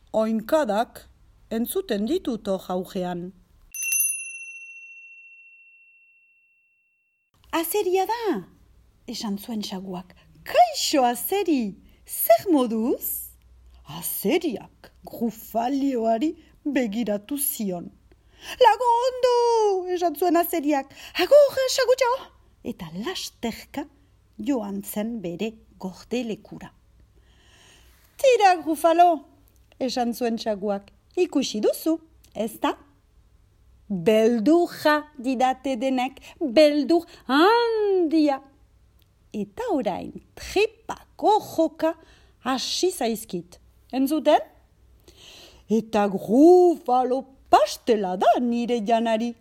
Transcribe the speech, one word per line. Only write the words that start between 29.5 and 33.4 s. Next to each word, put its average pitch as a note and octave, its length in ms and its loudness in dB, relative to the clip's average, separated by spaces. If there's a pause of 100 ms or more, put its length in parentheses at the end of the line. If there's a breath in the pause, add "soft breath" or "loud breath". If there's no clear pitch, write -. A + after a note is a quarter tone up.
esan A#3+ 340 -2
zuen A#3 240 -4
saguak. G3+ 540 -6 (240)
"Ikusi C#4+ 440 -2
duzu, E4 400 -2 (360)
ez A3+ 260 -6
da? D#4+ 160 -2 (1120)